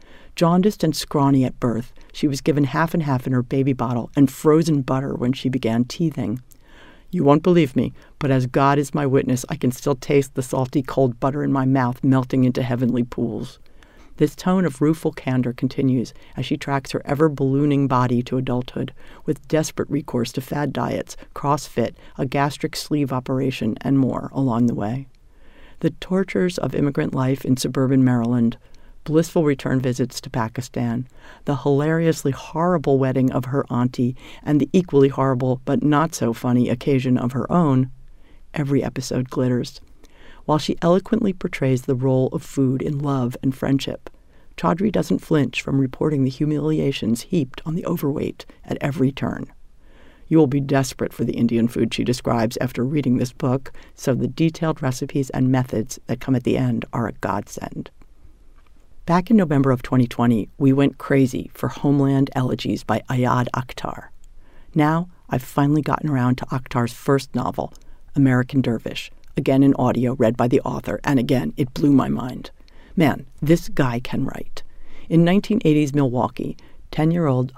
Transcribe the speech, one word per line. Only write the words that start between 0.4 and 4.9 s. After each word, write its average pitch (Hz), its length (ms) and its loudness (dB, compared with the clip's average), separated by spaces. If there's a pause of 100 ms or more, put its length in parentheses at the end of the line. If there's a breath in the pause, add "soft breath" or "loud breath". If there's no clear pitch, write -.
and 160 140 0
scrawny 139 480 2
at - 160 -4
birth, 117 320 -2 (200 soft breath)
she - 140 -2
was 139 140 -2
given 147 240 2
half 156 300 0
and 170 100 0
half 135 240 -2
in 131 40 0
her 123 120 2
baby 135 280 0
bottle 123 440 -4
and 139 160 4
frozen 156 500 4
butter 135 320 -2